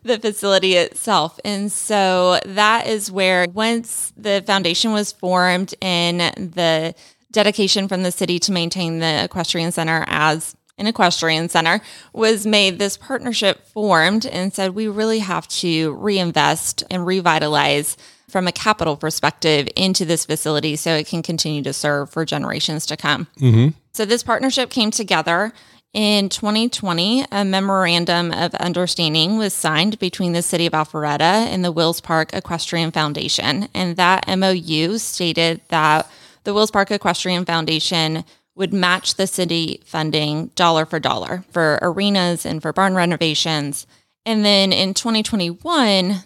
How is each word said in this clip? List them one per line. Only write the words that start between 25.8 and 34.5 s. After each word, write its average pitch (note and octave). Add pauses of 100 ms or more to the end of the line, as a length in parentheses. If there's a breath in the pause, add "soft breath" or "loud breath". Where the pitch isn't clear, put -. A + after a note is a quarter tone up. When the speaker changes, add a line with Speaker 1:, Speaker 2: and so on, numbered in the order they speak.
Speaker 1:
in G#3
twenty G#3+
twenty. G3+
A G3+
memorandum F3
of E3+
understanding E3+
was G#3
signed E3+
between F3+
the E3+
City E3+
of D#3+
Alpharetta D3+
and F#3+
the F3
Wills E3
Park D#3+
Equestrian E3+
Foundation. D3+
And F3+
that F#3
M F#3+
O F#3+